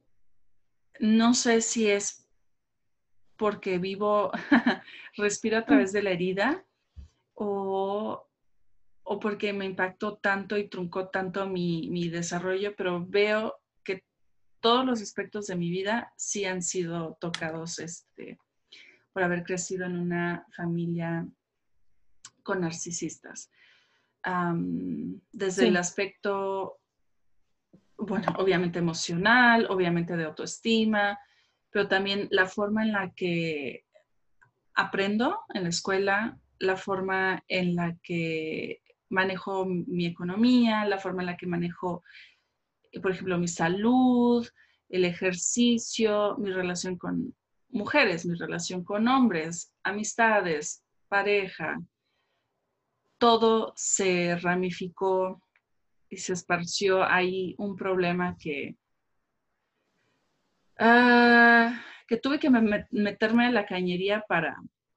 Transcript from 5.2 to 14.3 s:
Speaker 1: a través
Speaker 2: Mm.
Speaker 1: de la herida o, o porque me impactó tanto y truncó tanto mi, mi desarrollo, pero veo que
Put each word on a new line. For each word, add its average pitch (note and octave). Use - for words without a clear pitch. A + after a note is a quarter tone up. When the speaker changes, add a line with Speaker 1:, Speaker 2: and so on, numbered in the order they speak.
Speaker 1:
a A3+
través B3+
Speaker 2:
Mm. G3
Speaker 1:
de G3+
la G3+
herida F#3+
o, G3
o G3+
porque G#3
me G3+
impactó F#3+
tanto G3
y G3+
truncó F#3
tanto F#3+
mi, F3
mi E3+
desarrollo, F3
pero F3+
veo G#3
que F#3